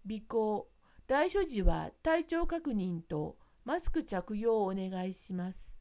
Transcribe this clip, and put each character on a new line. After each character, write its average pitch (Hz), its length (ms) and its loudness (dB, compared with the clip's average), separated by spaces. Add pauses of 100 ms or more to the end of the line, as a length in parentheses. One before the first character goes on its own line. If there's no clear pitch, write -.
備 208 180 -6
考、 214 500 -2 (360)
来 294 220 4
所 392 140 2
時 254 180 -2
は 165 300 4 (100)
体 320 240 2
調 330 220 0
確 330 240 -2
認 180 300 -2
と 151 360 -6 (280)
マ 320 160 -2
ス - 100 0
ク 330 120 0
着 202 340 -4
用 220 260 2
を - 40 2
お 190 60 -2
願 190 340 -4
い 190 60 -4
し - 200 -10
ま 180 180 -4
す。 - 300 -12